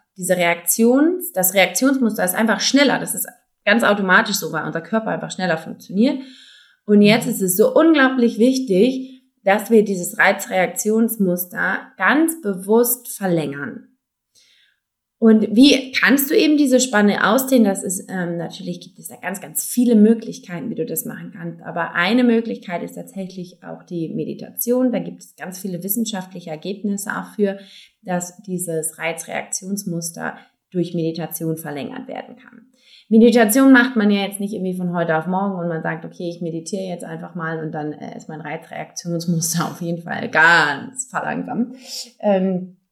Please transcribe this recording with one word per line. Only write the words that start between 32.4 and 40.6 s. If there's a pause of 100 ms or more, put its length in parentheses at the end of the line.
Meditation
macht
man
ja
jetzt
nicht
irgendwie
von
heute
auf
morgen
und
man
sagt,
okay,
ich
meditiere
jetzt
einfach
mal
und
dann,
äh,
ist
mein
Reizreaktionsmuster
<laughs>
auf
jeden
Fall
ganz